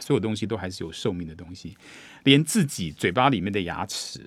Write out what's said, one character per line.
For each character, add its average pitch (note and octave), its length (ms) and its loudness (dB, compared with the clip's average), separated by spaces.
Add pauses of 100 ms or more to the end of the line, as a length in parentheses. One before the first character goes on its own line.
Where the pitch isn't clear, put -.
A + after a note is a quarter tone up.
所 - 140 0
有 G#2+ 60 4
东 G#2+ 140 -2
西 G#2+ 120 -4
都 A2 100 -4
还 F2+ 140 -6
是 F2+ 140 -10
有 E2 80 -10
寿 G#2+ 200 -2
命 F2 140 -6
的 D#2+ 80 -12
东 E2+ 180 -16
西， - 240 -14 (460)
连 C#3 200 8
自 E3+ 220 2
己 F2 280 -4
嘴 - 180 0
巴 B2+ 180 4
里 A#2 120 2
面 G2 120 -2
的 G2+ 100 0
牙 E2 220 -4
齿， - 420 -10